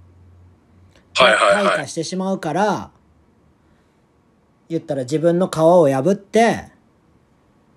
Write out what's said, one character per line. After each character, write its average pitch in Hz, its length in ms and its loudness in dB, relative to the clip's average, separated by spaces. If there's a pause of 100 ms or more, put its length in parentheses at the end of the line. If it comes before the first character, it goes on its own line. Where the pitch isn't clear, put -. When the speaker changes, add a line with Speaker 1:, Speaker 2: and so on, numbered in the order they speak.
(1160)
Speaker 1:
う - 40 2
ん。 - 20 6
は 120 80 4
い - 40 2
は 110 260 2
い - 20 -2
は 190 80 0
い。 - 40 -2
Speaker 2:
退 - 20 -
化 131 100 -8
し - 60 -16
て 165 100 -8
し 180 140 -10
ま 190 160 -6
う 180 60 -6
か 160 120 -8
ら、 175 400 -4 (1800)
言 165 100 -4
っ - 40 -8
た 147 120 -6
ら 135 80 -6
自 127 140 -4
分 170 220 2
の 185 80 0
皮 180 120 -8
を 160 300 6
破 135 240 0
っ - 20 2
て、 202 560 0 (1040)